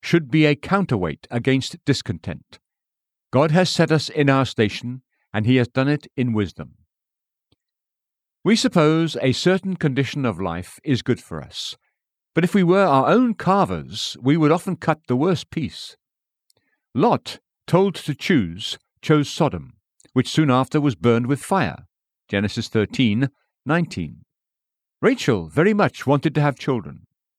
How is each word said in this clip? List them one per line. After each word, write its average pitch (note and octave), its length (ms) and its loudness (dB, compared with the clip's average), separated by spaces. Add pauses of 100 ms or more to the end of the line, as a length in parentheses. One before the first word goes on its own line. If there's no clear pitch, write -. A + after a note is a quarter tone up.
should D#3+ 300 0
be D3+ 160 4
a D3 80 4
counterweight A#2+ 760 -4
against B2 560 -4
discontent. - 760 -6 (720)
God D3 180 2
has F3 180 4
set E3 220 0
us D#3 180 0
in C#3 220 2
our C3+ 160 2
station, A#2+ 560 -4 (300)
and G#2+ 120 -2
he B2+ 120 4
has B2 100 4
done C3 220 -2
it D3 180 -2 (100)
in B2 160 -2
wisdom." F#2+ 460 -4 (1700)
We G3 100 4
suppose E3 640 2
a C3 120 2
certain F#3 420 0
condition C#3 500 -2
of F#2 160 -2
life F2+ 440 -8
is C3 180 0
good - 180 -2
for D#2 220 -12
us, - 340 -14 (560)
but E3 120 0
if F3 100 -2
we G3 80 4
were F#3 240 4
our C3+ 220 4
own A#3 260 2
carvers, F#2+ 880 -2
we C#3 140 2
would D3+ 160 4
often F3 240 -2
cut - 320 -4
the B2 80 0
worst D#3+ 340 -2
piece. - 460 -10 (1000)
Lot, D#3 460 0 (260)
told F#3+ 300 2
to - 180 -8
choose, G#2 640 -2 (240)
chose D3+ 260 2
Sodom, C3 460 -4 (400)
which B2+ 140 2
soon D#3 220 2
after C3 300 2
was C#3 160 0
burned A#2+ 300 2
with C3+ 180 -2
fire. E3 420 -2 (420)
Genesis G#2 400 -4
thirteen A2+ 600 0 (360)
nineteen. B2+ 600 -4 (760)
Rachel B2+ 480 0
very E3+ 240 2
much G#3 340 0
wanted C#3 280 0
to D3+ 60 0
have C#3+ 180 0
children. G2 480 -6 (320)